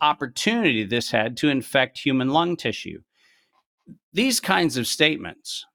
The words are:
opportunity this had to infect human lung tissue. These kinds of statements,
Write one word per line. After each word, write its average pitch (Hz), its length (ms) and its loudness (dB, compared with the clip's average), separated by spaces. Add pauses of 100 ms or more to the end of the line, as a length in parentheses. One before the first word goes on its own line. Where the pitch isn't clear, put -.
opportunity 151 800 0
this 117 280 -2
had 117 260 0
to 151 120 2
infect 131 500 0
human 131 300 0
lung 165 280 2
tissue. 85 440 -8 (1080)
These 233 280 2
kinds 175 380 0
of 117 100 -2
statements, - 880 -2